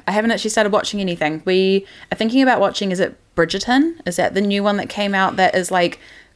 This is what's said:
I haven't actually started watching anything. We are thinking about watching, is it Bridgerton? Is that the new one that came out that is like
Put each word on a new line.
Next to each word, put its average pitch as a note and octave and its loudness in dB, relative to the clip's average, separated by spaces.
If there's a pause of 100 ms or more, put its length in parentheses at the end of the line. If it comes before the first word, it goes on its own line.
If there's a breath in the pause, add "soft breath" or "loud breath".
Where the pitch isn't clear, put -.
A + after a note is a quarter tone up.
I F#3+ -2
haven't A3 2
actually G#3+ -2
started G#3+ 0
watching G#3 -2
anything. D#3+ -4
We F#3+ 2 (240 loud breath)
are - -4
thinking A3+ 2
about B3+ 4
watching, G3 0
is F3+ -2
it - -2 (200)
Bridgerton? A#3+ 0
Is F3 -4
that - 0
the G3 2
new G3+ 0
one G3+ 0
that - -6
came G3+ -4
out F#3+ 0
that F#3 2
is F#3 0
like F3+ 0 (360 loud breath)